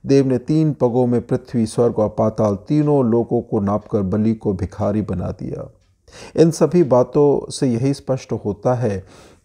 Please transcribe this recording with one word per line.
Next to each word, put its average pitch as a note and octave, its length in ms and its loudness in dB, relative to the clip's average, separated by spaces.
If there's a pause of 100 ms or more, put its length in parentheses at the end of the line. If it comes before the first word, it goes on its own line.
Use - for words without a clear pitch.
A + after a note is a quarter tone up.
देव C#3 220 4
ने B2+ 100 0
तीन D3+ 360 0
पगों B2 340 0
में A#2+ 200 0
पृथ्वी, A#2+ 380 -2
स्वर्ग A2+ 340 0
और G#2 100 2
पाताल A2 460 0
तीनों D3 500 0
लोकों A#2 360 0
को A2+ 180 -2
नापकर G2+ 420 -2
बलि G#2+ 320 0
को A2 200 -4
भिखारी G2+ 480 -4
बना F2+ 300 -4
दिया। - 380 -10 (680)
इन E3 160 6
सभी E3+ 320 2
बातों C3 680 2
से - 160 -2
यही B2 260 0
स्पष्ट - 380 -6
होता A2 420 -4
है G#2 320 -4 (400)